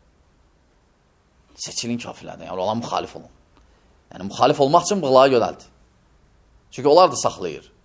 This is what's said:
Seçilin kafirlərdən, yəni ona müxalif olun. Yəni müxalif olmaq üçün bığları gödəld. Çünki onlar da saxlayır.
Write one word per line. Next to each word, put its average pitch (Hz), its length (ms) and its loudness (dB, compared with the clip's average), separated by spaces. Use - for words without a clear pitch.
Seçilin 117 340 -8
kafirlərdən, 82 480 -16
yəni 92 160 -6
ona 110 160 -2
müxalif 90 380 -8
olun. - 140 -20
Yəni 95 160 -12
müxalif 139 340 0
olmaq 160 240 2
üçün 196 160 -2
bığları 131 320 4
gödəld. 92 320 -4
Çünki 131 180 -2
onlar 170 240 6
da - 40 -8
saxlayır. 87 560 -8